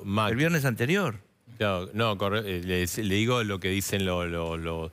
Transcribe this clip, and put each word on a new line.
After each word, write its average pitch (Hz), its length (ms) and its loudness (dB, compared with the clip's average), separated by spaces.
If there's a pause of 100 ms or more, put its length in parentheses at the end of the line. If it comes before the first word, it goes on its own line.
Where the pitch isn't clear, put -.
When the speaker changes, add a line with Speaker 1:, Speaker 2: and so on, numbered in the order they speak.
Speaker 1:
Macri. 104 280 2
Speaker 2:
El 113 40 2
viernes 160 280 2
anterior. 127 600 0 (340)
Speaker 1:
No, 95 340 0
no, 107 260 2
corre-, 101 380 0
eh, 87 40 -4
le, 90 240 2 (180)
le 95 120 2
digo 117 280 2
lo 101 160 -2
que 92 100 -2
dicen 98 360 0
lo-, 90 220 0
lo-, 85 300 -2
lo-, 82 360 -4